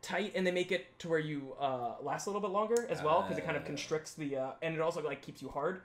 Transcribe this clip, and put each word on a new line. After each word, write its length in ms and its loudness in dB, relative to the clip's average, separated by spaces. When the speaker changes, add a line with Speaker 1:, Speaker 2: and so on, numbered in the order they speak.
Speaker 1:
tight 340 -2
and 100 4
they 60 6
make 200 2
it 280 -2
to 100 -8
where 100 4
you, 400 -4
uh, 420 0
last 260 -2
a 20 -2
little 120 0
bit 100 0
longer 380 4
as 120 0
well, 220 6
'cause 140 -2
it 80 -2
kind 120 0
of 60 -4
Speaker 2:
Ah. 40 -10
Speaker 1:
constricts 460 -2
the, 240 -4
uh, 140 -2
and 140 -2
it 60 0
also, 200 0
like, 200 -4
keeps 200 -14
you 80 -8
hard. 360 -2